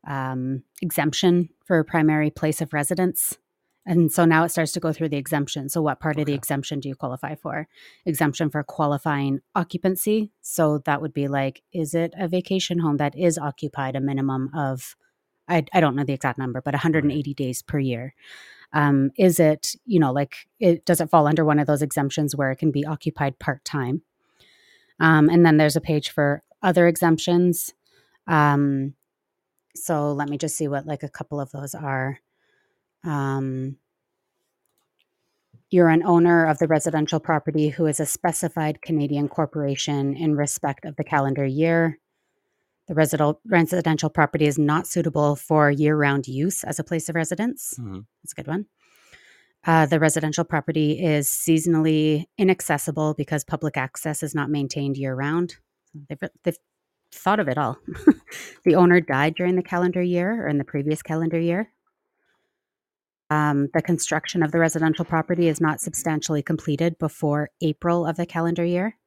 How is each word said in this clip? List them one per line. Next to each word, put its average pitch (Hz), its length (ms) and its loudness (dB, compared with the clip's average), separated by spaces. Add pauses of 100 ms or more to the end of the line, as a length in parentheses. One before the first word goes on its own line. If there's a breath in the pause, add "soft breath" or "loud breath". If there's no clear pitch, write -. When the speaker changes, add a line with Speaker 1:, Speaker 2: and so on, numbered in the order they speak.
Speaker 1:
Um, 131 560 -6 (180)
exemption 175 680 2 (160)
for 175 120 4
a 156 80 2
primary 151 440 2
place 156 320 -2
of 147 100 -6
residence. 165 640 -2 (480)
And 170 260 4
so 175 140 4
now 160 180 4
it 165 60 -4
starts 160 220 -2
to 175 80 -6
go 160 120 -2
through 156 180 -4
the 147 80 -2
exemption. 143 500 -4
So 165 140 -2
what 143 180 -2
part 151 180 -2
of 147 80 0
the 147 60 -2
Speaker 2:
Okay. 143 60 -2
Speaker 1:
exemption 139 420 -6
do 139 80 -10
you 135 80 -10
qualify 139 400 -8
for? 151 320 -10 (380 soft breath)
Exemption 151 440 0
for 151 140 -4
qualifying 143 760 -2 (140)
occupancy. 190 760 -2 (100)
So 151 440 0
that 143 160 -2
would 151 120 -8
be 143 140 -2
like, 135 340 -4 (100)
is 160 220 -6
it 170 240 -2
a 185 100 -4
vacation 180 520 -2
home 147 180 0
that 147 200 -2
is 170 200 2
occupied 139 580 -6
a 135 40 -4
minimum 135 560 -2
of, 135 400 -6 (520)
I, 165 160 2 (100)
I 185 60 6
don't 139 160 4
know 143 80 0
the 139 100 -2
exact 131 240 -2
number, 131 240 -4
but 143 120 -4
a 139 40 -2
hundred 160 260 2
and 143 80 2
eighty 143 200 -4
Speaker 2:
Right. - 40 -10
Speaker 1:
days 127 260 -6
per - 180 -6
year? 127 340 -4 (580 loud breath)
Um, 139 460 2
is 185 220 6
it, 156 360 2 (100)
you 190 140 2
know, 135 120 2
like, - 360 -6 (120)
it, 170 260 2
does 175 140 2
it 156 100 -2
fall 156 180 6
under 156 160 2
one 151 160 4
of 143 80 0
those 147 140 2
exemptions 143 540 -2
where 139 160 0
it 131 60 -4
can 156 140 0
be 143 140 -2
occupied 147 520 -4
part-time? 139 640 -4 (1000 soft breath)
Um, 160 300 6
and 170 160 8
then 156 120 8
there's 151 180 4
a 156 60 2
page 151 280 -2
for 143 320 0 (200)
other 180 260 4
exemptions. 175 840 2 (540)
Um, 143 680 2 (840)
so 147 360 -2
let 143 160 -4
me 147 100 -6
just 151 180 -6
see 151 120 -4
what, 139 180 -6
like, 151 160 -6
a 147 80 -10
couple 147 300 -10
of 135 120 -8
those 139 220 -12
are. 135 460 -6 (840)
Um, 135 720 -4 (1900)
you're 175 200 8
an 165 140 4
owner 170 420 6
of 151 120 0
the 165 100 0
residential 156 520 0
property 151 500 0
who 160 160 -2
is 151 140 -2
a 147 60 -2
specified 156 760 -4
Canadian 143 460 -2
corporation 139 880 -4
in 156 200 0
respect 143 480 -4
of 151 120 -12
the 143 80 -6
calendar 139 420 0
year. 160 520 2 (880)
The 170 60 -8
residel-, 151 520 2
residential 165 640 0
property 156 360 2
is 147 120 0
not 151 280 0
suitable 147 500 0
for 151 340 4
year-round 143 580 2
use 143 360 -4
as - 140 -6
a 156 60 -6
place 160 240 -6
of 160 80 -8
residence. 180 640 -6
Speaker 2:
Mm-hmm. 98 200 -10 (240)
Speaker 1:
That's - 80 -16
a - 40 -16
good 135 120 -12
one. 185 180 -6 (1000 soft breath)
Uh, 160 200 6
the 156 140 2
residential 156 440 0
property 156 600 -2
is 147 240 2
seasonally 156 1000 2 (120)
inaccessible 156 760 0
because 151 300 -4
public 156 320 -4
access 147 460 -6
is 156 120 -8
not 147 160 -2
maintained 139 460 -4
year-round. 139 600 -4 (520)
They've, 151 100 -12 (260)
they've 170 140 -4 (540)
thought 208 280 -2
of 151 80 -2
it 131 100 -2
all. 135 280 -2
<laughs> - 0 - (800 loud breath)
The 160 120 6
owner 180 240 8
died 151 360 0
during 180 200 0
the 180 60 0
calendar 180 400 -2
year 180 420 -2
or - 40 -2
in 147 100 0
the 135 60 -2
previous 151 380 -4
calendar 165 380 -2
year. 170 300 -2 (1600)
Um, 147 440 2
the 160 80 0
construction 165 600 -2
of 156 100 0
the 170 60 0
residential 160 460 2
property 170 440 0
is 156 120 0
not 156 200 0
substantially 156 600 -4
completed 160 560 -2
before 147 520 -2 (120)
April 175 440 0
of 160 100 -4
the 170 100 -4
calendar 170 380 -2
year. 180 320 -2 (100)